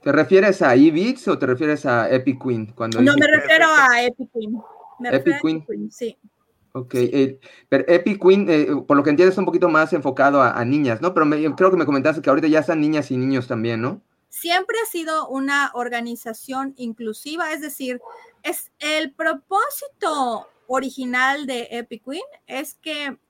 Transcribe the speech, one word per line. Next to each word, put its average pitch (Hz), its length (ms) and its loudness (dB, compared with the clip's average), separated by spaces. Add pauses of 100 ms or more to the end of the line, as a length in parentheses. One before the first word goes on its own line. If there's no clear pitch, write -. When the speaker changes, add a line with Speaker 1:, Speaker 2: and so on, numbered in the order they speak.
Speaker 1:
¿Te 147 80 -2
refieres 185 520 4
a 135 120 4
Ebids 160 540 4
o 156 100 -2
te 143 80 -2
refieres 147 400 -2
a 120 240 0
Epic 131 320 0
Queen 117 240 -4
cuando 113 340 -6
Speaker 2:
No, 277 140 6
Speaker 1:
dices 285 60 2
Speaker 2:
me 302 160 4
refiero 320 320 4
Speaker 3:
Perfecto. 285 240 4
Speaker 2:
a 240 100 2
Epic 247 300 -6
Queen. 214 300 -6 (360)
Me 247 100 -8
Speaker 1:
Epic 254 100 0
Speaker 2:
refiero - 200 0
a - 20 -8
Speaker 1:
Queen. 320 180 -2
Speaker 2:
Epic 311 100 -14
Queen, 208 240 -10
sí. - 260 -12 (540)
Speaker 1:
Ok, 127 200 -10
Speaker 2:
Sí. 123 200 0
Speaker 1:
eh, 135 280 0 (280)
pero 139 180 2
Epic 175 340 2
Queen, 190 300 4
eh, 151 160 4 (200)
por 147 100 4
lo 143 80 4
que 151 60 2
entiendo, 175 220 6
es 185 60 -2
un 190 80 0
poquito 175 220 2
más 156 240 2
enfocado 143 500 2
a, 117 160 2
a 120 60 -2
niñas, 127 360 0
¿no? 180 140 -2
Pero 165 100 4
me, 151 300 0
creo 185 160 4
que 185 60 4
me 156 100 0
comentaste 143 340 0
que - 80 0
ahorita 151 200 2
ya 156 100 4
están 156 220 0
niñas 151 320 -2
y 131 40 -2
niños 127 300 -2
también, 117 340 -4
¿no? 139 220 -6 (260)
Speaker 2:
Siempre 381 560 -4
ha - 60 -8
sido 320 380 -6
una 269 460 -2
organización 240 1040 -8
inclusiva, 247 760 -10
es 320 80 -8
decir, 262 420 -10 (400)
es - 380 -10
el 302 320 -4
propósito 320 1400 -4 (180)
original 262 800 -4
de 247 240 -8
Epic 233 340 -12
Queen 330 200 -12 (220)
es 285 280 -10
que 294 420 -10 (140)